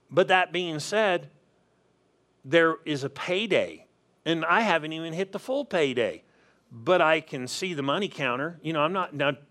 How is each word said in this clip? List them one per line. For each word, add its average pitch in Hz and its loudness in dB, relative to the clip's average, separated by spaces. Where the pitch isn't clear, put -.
But 175 4
that 185 4
being 170 -4
said, 180 0
there 160 4
is 147 -4
a 139 -6
payday. 165 -2
And 160 0
I 180 4
haven't 165 0
even 160 -8
hit 190 -6
the 202 -8
full 269 -6
payday. 123 0
But 139 2
I 160 4
can 135 -8
see 180 -6
the 139 -4
money 139 0
counter. 143 -4
You 156 -4
know, 147 0
I'm 160 0
not, 180 -4
now, 143 0